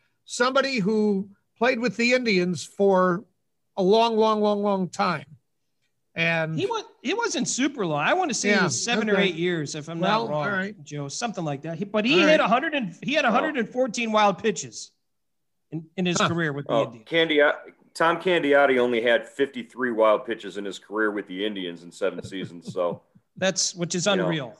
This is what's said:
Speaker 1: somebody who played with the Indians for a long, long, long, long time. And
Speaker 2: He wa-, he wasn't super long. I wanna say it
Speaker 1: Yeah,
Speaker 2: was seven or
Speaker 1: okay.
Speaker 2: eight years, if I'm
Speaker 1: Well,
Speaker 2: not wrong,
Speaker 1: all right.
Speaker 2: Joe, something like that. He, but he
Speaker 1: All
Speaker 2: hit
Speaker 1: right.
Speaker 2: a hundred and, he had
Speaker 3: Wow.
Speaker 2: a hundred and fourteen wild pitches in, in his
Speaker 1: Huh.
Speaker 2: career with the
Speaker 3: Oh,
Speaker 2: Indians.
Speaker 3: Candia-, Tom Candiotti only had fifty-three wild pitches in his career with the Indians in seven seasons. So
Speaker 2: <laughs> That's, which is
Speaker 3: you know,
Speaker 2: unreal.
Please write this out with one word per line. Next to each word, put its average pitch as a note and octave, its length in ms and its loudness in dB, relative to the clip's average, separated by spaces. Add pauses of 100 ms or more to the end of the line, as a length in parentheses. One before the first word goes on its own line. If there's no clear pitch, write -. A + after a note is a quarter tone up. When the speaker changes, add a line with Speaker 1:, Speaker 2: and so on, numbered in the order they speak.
(260)
Speaker 1:
somebody C4 540 0
who G#3 500 0 (260)
played B3 240 2
with A#3+ 160 -2
the A#3+ 160 2
Indians F#3 520 0
for F#3 600 2 (520)
a G3 60 0
long, A3+ 360 4
long, A3 240 4
long, G#3 200 2
long G3 260 0
time. E3+ 360 -2 (920)
And E3 420 0
Speaker 2:
He F4+ 80 0
wa-, A4+ 160 -4 (200)
he D4 120 -2
wasn't F4+ 320 -2
super C4+ 400 -2
long. D3 140 -2
I G#3 140 2
wanna F4 200 0
say - 160 -2
it G#3 60 4
Speaker 1:
Yeah, F#3 80 4
Speaker 2:
was C#3+ 180 -2
seven A3 260 0
or G#3+ 40 2
Speaker 1:
okay. G3 140 4
Speaker 2:
eight F3 100 -2
years, E3 400 -2
if D3 120 -10
I'm E3 120 -8
Speaker 1:
Well, G3+ 240 0
Speaker 2:
not A3 80 -8
wrong, D3+ 120 -2
Speaker 1:
all G3+ 60 -4
right. G3 320 -4
Speaker 2:
Joe, D3 240 -10
something F#3+ 380 -8
like C#3+ 180 -6
that. D#3+ 160 -8
He, G3+ 60 -6
but G#3+ 200 -2
he C4 100 2
Speaker 1:
All F4+ 120 6
Speaker 2:
hit - 0 -
Speaker 1:
right. D4+ 140 6
Speaker 2:
a A#3+ 80 2
hundred C#4 260 2
and, A3 280 -4
he G#3+ 120 -4
had D4 100 2
Speaker 3:
Wow. B3 40 2
Speaker 2:
a G#3+ 40 4
hundred C#4+ 260 0
and A3+ 100 -2
fourteen A#3+ 420 -2
wild G#3 320 4
pitches E3 480 -4 (800)
in, D#3+ 140 -8 (120)
in F#3 100 -2
his F3 140 0
Speaker 1:
Huh. G3 80 4
Speaker 2:
career E3 240 -2
with C#3 140 -8
the - 60 -4
Speaker 3:
Oh, A2+ 140 2
Speaker 2:
Indians. A#2 220 -20
Speaker 3:
Candia-, D#3 460 2 (400)
Tom E3+ 260 2
Candiotti C#3+ 580 4
only A#2+ 220 2
had A#2 280 2
fifty-three B2 640 -4
wild G#2+ 340 4
pitches G#2 300 -8
in G2+ 80 -8
his F#2+ 160 -10
career G#2+ 320 -2
with G2+ 160 -8
the F#2 180 -6
Indians F2+ 380 -8
in E2+ 80 -18
seven F2+ 320 -6
seasons. F2 480 -12
So F2 300 -4 (160)
Speaker 2:
<laughs> - 180 -20
That's, - 400 -2
which E3+ 180 -6
is F#3 120 -2
Speaker 3:
you G3+ 100 2
know, F#3 80 0
Speaker 2:
unreal. D3 360 -4